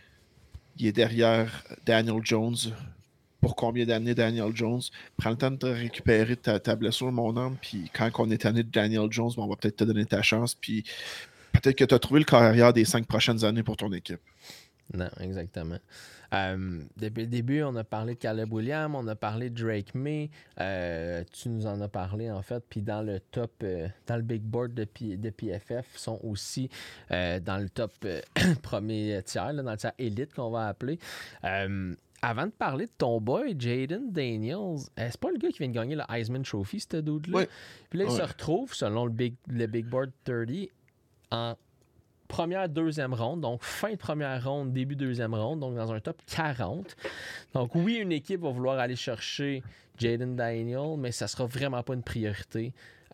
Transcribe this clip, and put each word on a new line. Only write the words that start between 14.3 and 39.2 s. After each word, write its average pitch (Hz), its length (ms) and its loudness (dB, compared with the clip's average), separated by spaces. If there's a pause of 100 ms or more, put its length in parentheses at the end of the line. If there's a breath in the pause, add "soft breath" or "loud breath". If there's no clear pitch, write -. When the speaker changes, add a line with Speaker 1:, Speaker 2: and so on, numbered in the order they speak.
Speaker 2:
Non, 90 160 -2 (100)
exactement. 92 600 -6 (540 loud breath)
Euh, 95 480 -2 (160)
depuis 110 260 -4
le 117 60 -6
début, 123 340 0
on 135 120 -4
a 113 80 -4
parlé 113 320 -6
de - 40 -16
Caleb 110 320 -4
Williams, 147 440 -2
on 120 120 -4
a 107 80 -4
parlé 113 340 -4
de 117 120 -8
Drake 107 320 -4
May. 151 360 -4 (300 soft breath)
Euh, 87 720 -2
tu - 180 -8
nous 110 180 -2
en 101 140 -4
as 104 60 -4
parlé, 104 440 -4
en 101 100 -6
fait. 120 280 -6
Puis 110 120 -6
dans 107 200 -4
le 107 180 -2
top, 117 320 -6 (120)
euh, 90 240 -2 (200)
dans 117 80 -2
le 117 80 -2
big 113 180 -4
board 120 320 -4
de 113 120 -4
P-, 101 320 -8
de 110 120 -4
P 101 300 -6
F 120 220 -6
F, - 160 -16
sont 110 260 -8
aussi, 113 460 -6 (420 loud breath)
euh, 90 280 0
dans 95 180 -4
le 98 120 -4
top, 113 240 -6 (120)
euh, 82 160 -4 (140)
<clears throat> 175 280 4
premier 107 600 -4
tiers, 110 300 -4
là, 143 100 -4
dans 123 80 -6
le 107 60 -6
tiers 117 220 -4
élite 123 340 -4
qu'on 123 160 -4
va 113 180 -2
appeler. 123 300 -4 (460 loud breath)
Euh, 95 500 -2 (300)
avant 120 220 0
de 226 60 -4
parler 170 360 -2
de - 100 -12
ton 117 240 2
boy, 180 360 0
Jaden 131 540 -2
Daniels, 143 760 -2 (120)
euh, 113 120 -2
c'est - 80 -10
pas 302 100 -2
le 349 80 -2
gars 330 120 0
qui - 100 -4
vient 139 80 -2
de 120 60 -2
gagner 120 220 -2
le 147 140 -4
Heisman 120 320 -2
Trophy, 110 380 -4
ce - 180 -6
dude-là ? 151 420 -2
Speaker 1:
Oui. 190 40 4 (460 loud breath)
Speaker 2:
Puis 170 100 -4
là, 196 60 2
il 208 60 0
se 117 60 2
Speaker 1:
Ouais. 170 60 0
Speaker 2:
retrouve, 208 500 -4
selon 117 320 -2
le 117 60 -2
big, 120 240 -2 (120)